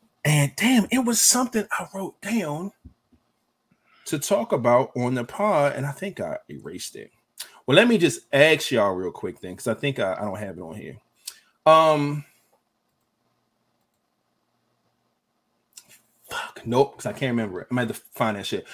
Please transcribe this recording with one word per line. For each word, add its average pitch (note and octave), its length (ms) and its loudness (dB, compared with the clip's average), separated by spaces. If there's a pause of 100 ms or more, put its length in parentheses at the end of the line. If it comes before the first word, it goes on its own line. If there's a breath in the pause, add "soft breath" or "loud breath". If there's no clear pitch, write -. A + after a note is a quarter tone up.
(260)
And D3 300 4
damn, A3+ 360 4
it B3+ 140 2
was A#3 160 0
something A#3+ 500 2
I - 220 -4
wrote - 280 -10
down F#3+ 500 -4 (1300)
to D#3+ 120 -4
talk G#3 340 -2
about B2 460 2
on B2 160 0
the B2 120 -2
pod, E3 500 0
and C3 100 -4
I C#3+ 60 -6
think F#3+ 280 -10
I E2 180 -6 (120)
erased - 460 -14
it. - 160 -16 (560 loud breath)
Well, C3 80 4
let A3 120 8
me A3+ 120 4
just E3 220 0 (120)
ask D3+ 380 4
y'all G2+ 240 2
real F#2 160 -4
quick - 300 -10
then, F#2 140 -12
'cause - 120 -8
I A2+ 80 0
think C#3 240 -4
I, F#2+ 160 -2
I - 60 -10
don't G2+ 180 -6
have G2 180 -10
it F2+ 40 -14
on E2+ 140 -14
here. - 220 -14 (720 loud breath)
Um, D3+ 580 4 (4000)
fuck, - 360 -10
nope, B2+ 320 2
'cause - 80 -16
I G#2 80 -6
can't C3 160 -4
remember G#2+ 320 -4
it. - 80 -16
I B2 60 -6
might B2 140 -2
have G#2+ 60 -8
to - 80 -18 (100)
find A2 240 -2
that F#2+ 100 -10
shit. - 260 -6